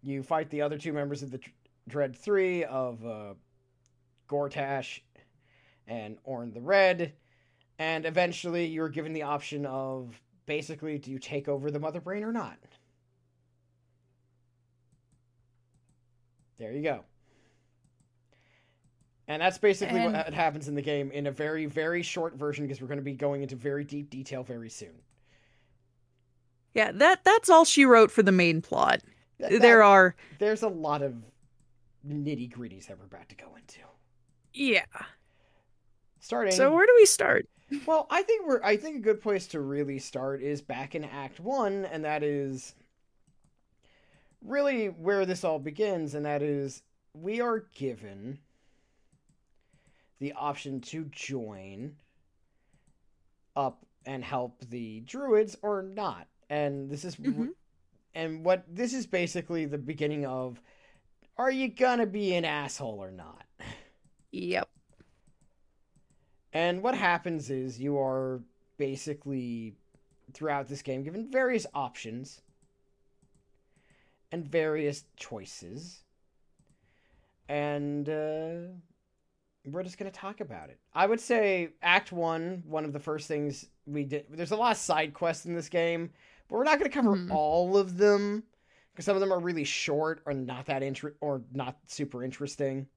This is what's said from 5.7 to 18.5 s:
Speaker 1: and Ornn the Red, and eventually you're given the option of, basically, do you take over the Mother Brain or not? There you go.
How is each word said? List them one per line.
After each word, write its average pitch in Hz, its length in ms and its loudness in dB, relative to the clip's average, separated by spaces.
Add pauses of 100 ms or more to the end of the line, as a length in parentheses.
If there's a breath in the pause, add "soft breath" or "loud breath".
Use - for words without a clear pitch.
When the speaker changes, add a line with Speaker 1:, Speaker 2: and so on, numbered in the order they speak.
Speaker 1:
and 110 380 -10
Ornn 120 300 -10
the 120 60 -12
Red, 180 520 4 (680)
and 160 280 -2
eventually 175 600 0
you're 160 220 -4
given 156 240 -6
the 156 100 -6
option 143 440 -4
of, 131 540 -8 (260)
basically, 151 520 -6
do 135 120 -12
you 131 80 -8
take 143 300 -8
over 143 220 -2
the 147 100 -6
Mother 156 200 -6
Brain 190 220 -8
or 226 100 -6
not? 156 240 -8 (4000)
There 113 140 -10
you 143 100 -6
go. 139 220 -4 (2250)